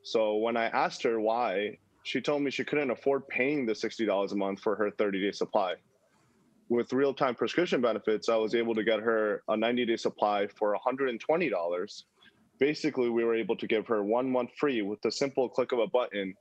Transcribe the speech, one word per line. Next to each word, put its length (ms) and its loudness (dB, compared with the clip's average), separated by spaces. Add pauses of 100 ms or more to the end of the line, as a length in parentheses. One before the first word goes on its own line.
So 340 0
when 200 0
I 100 0
asked 360 -2
her 180 0
why, 560 0 (280)
she 180 -4
told 200 0
me 80 0
she 140 -4
couldn't 260 -2
afford 380 0
paying 380 0
the 80 0
sixty 320 -4
dollars 260 0
a 40 -2
month 240 -2
for 160 -2
her 140 0
thirty-day 420 0
supply. 420 -4 (1000)
With 220 -2
real-time 400 0
prescription 480 0
benefits, 480 0
I 60 4
was 180 0
able 200 2
to 80 0
get 180 2
her 480 0
a 60 2
ninety-day 440 0
supply 480 0
for 260 -2
a 60 0
hundred 320 -2
and 100 -6
twenty 300 0
dollars. 560 -4 (520)
Basically, 520 2
we 140 2
were 100 2
able 220 0
to 100 -6
give 220 2
her 140 2
one 300 2
month 260 0
free 220 2
with 220 -4
the 100 2
simple 380 0
click 220 0
of 80 2
a 60 4
button 540 0